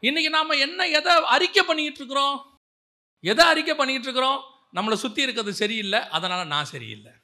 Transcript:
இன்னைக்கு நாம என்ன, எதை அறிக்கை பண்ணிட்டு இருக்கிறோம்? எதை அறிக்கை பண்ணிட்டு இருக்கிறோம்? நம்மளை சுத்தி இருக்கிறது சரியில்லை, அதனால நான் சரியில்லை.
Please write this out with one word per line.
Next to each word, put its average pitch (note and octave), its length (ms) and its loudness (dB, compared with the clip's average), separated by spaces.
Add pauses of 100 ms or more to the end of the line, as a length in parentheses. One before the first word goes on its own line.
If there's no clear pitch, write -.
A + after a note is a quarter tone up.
இன்னைக்கு D#4 300 0
நாம D#4 240 0
என்ன, E4 320 0
எதை D#4+ 260 2 (120)
அறிக்கை F4+ 380 4
பண்ணிட்டு D4+ 340 -2
இருக்கிறோம்? C#4 400 -2 (880)
எதை A3+ 220 6
அறிக்கை D#4 280 2
பண்ணிட்டு C4 280 -2
இருக்கிறோம்? C4 380 -2 (340)
நம்மளை G#3+ 200 0
சுத்தி G#3+ 280 -2
இருக்கிறது A3+ 320 -2
சரியில்லை, G#3+ 540 -2
அதனால F3+ 360 -4
நான் D3 200 -2
சரியில்லை. A2 480 -16 (120)